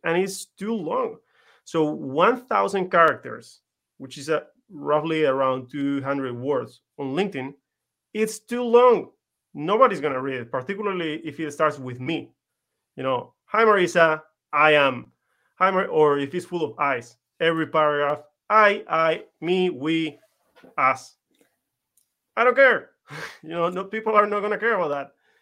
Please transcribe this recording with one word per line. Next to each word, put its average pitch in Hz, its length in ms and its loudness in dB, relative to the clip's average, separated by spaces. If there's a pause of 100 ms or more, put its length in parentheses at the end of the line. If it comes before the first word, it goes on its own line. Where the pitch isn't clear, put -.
and 170 120 -2
it's 190 300 -4
too 214 280 -8
long. 208 440 -6 (460)
So 160 200 -2
one 156 640 -2
thousand 190 440 -2
characters, 123 720 0 (380)
which 131 200 -18
is 143 120 -8
a, 151 140 -2 (260)
roughly 151 560 -2
around 131 440 -2
two 139 320 -4
hundred 135 320 -4
words 123 460 -6 (180)
on 135 160 -8
LinkedIn, 139 380 -4 (640)
it's 214 260 -4
too 240 220 -6
long. 240 480 4 (440)
Nobody's 175 460 2
gonna 135 200 -4
read 131 200 -6
it, 117 100 -14
particularly 175 680 -4 (100)
if 147 120 -12
it 151 140 -6
starts 147 260 0
with 127 220 -10
me. 139 320 -8 (640)
You 135 80 -10
know, 131 300 -4 (100)
"Hi, 220 200 2
Marisa, 170 580 4 (300)
I 151 200 6
am." 135 400 2 (440)
Hi, 190 140 2
Mar-, 190 160 0
or 151 320 2
if 139 160 -6
it's 175 120 -6
full 175 180 -6
of - 160 -8
I's, 135 380 -6 (200)
every 165 280 0
paragraph, 147 560 0 (260)
"I, 214 400 4
I, 160 360 0 (180)
me, 180 260 0
we, 156 500 -4 (600)
us." 131 380 0 (1160)
I 226 100 0
don't 247 120 2
care. 254 320 4 (220)
<laughs> - 320 -16
You 156 80 -16
know, 170 180 0
no, 190 160 -6
people 214 300 -4
are 208 120 6
not 208 140 -4
gonna 208 180 -4
care 226 160 -2
about 180 140 -2
that. 139 240 -6 (300)